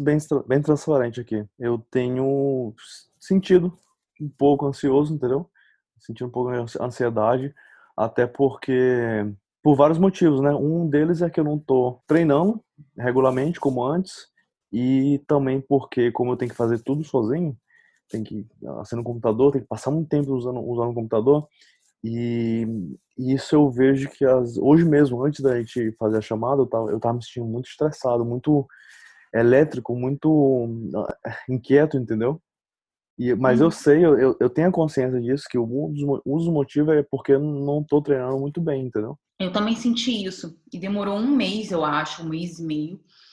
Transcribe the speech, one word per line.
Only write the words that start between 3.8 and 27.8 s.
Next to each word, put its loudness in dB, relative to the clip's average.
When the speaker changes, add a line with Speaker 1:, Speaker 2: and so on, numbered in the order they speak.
Speaker 1:
um -10
pouco 0
ansioso, 0
entendeu? -4
Sentindo -12
um -12
pouco -4
de -4
ansi-, -8
ansiedade, -2
até 0
porque, 0
por 6
vários 6
motivos, 4
né? 2
Um 0
deles 0
é 0
que -4
eu 0
não -2
tô 0
treinando 2
regularmente 0
como -2
antes, -4
e 0
também 0
porque, 0
como -2
eu -2
tenho -6
que -20
fazer 0
tudo -4
sozinho, -2
tem -8
que -12
acender -8
o -12
computador, 0
tem -4
que -20
passar -6
muito -4
tempo -2
usando, -6
usando -4
o -10
computador, 0
e, -2
e -2
isso -2
eu 6
vejo 2
que -4
as, 2
hoje 6
mesmo, 2
antes -4
da 2
gente -4
fazer 0
a 0
chamada, -2
eu 0
tava, -2
eu -2
tava 0
me -8
sentindo -10
muito -6
estressado, -2